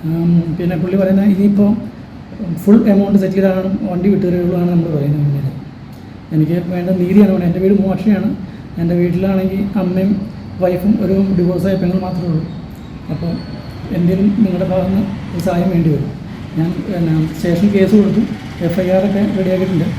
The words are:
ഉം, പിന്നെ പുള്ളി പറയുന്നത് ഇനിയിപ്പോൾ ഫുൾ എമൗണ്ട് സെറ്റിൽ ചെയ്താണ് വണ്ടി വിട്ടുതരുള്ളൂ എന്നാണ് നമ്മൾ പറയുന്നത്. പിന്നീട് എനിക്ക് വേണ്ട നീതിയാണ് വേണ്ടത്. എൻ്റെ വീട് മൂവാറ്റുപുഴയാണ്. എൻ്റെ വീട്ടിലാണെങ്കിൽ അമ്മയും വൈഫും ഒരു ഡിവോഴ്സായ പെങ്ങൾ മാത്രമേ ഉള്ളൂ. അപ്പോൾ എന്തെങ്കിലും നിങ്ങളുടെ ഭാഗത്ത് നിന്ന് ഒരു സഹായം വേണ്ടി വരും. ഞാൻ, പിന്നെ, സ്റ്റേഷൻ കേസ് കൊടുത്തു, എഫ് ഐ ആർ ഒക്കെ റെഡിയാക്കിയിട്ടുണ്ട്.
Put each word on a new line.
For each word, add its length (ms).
ഉം, 260
പിന്നെ 240
പുള്ളി 200
പറയുന്നത് 320
ഇനിയിപ്പോൾ 360
ഫുൾ 160
എമൗണ്ട് 300
സെറ്റിൽ 180
ചെയ്താണ് 300
വണ്ടി 220
വിട്ടുതരുള്ളൂ 420
എന്നാണ് 200
നമ്മൾ 220
പറയുന്നത്. 280
പിന്നീട് 260
എനിക്ക് 220
വേണ്ട 140
നീതിയാണ് 300
വേണ്ടത്. 160
എൻ്റെ 160
വീട് 180
മൂവാറ്റുപുഴയാണ്. 480
എൻ്റെ 200
വീട്ടിലാണെങ്കിൽ 600
അമ്മയും 280
വൈഫും 300
ഒരു 120
ഡിവോഴ്സായ 440
പെങ്ങൾ 240
മാത്രമേ 260
ഉള്ളൂ. 100
അപ്പോൾ 180
എന്തെങ്കിലും 320
നിങ്ങളുടെ 280
ഭാഗത്ത് 200
നിന്ന് 120
ഒരു 140
സഹായം 280
വേണ്ടി 200
വരും. 160
ഞാൻ, 100
പിന്നെ, 260
സ്റ്റേഷൻ 360
കേസ് 260
കൊടുത്തു, 220
എഫ് 160
ഐ 40
ആർ 120
ഒക്കെ 140
റെഡിയാക്കിയിട്ടുണ്ട്. 480